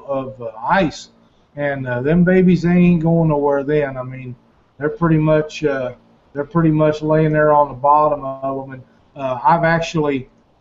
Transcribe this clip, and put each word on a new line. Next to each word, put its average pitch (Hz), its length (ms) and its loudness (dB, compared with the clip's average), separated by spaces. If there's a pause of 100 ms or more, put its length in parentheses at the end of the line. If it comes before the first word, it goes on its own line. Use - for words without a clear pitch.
of, 131 360 -8
uh, 113 160 -10
ice, 147 520 -2 (460)
and, 143 320 -6
uh, 123 140 -4
them 160 220 2
babies, 180 400 4
they 175 80 0
ain't 175 320 4
going 165 260 2
nowhere 143 340 0
then. 139 340 -2
I 127 60 -8
mean, 127 320 -14 (420)
they're 143 120 -4
pretty 160 280 0
much, 156 460 0
uh, 131 300 -4 (400)
they're 143 120 -4
pretty 160 260 0
much 151 300 0
laying 156 300 2
there 151 220 4
on 147 160 4
the 131 60 -12
bottom 147 500 2
of 135 420 -8
'em. 135 60 -16
And, 127 100 -16 (320)
uh, 131 280 -6
I've 156 200 2
actually, 160 640 -2 (320)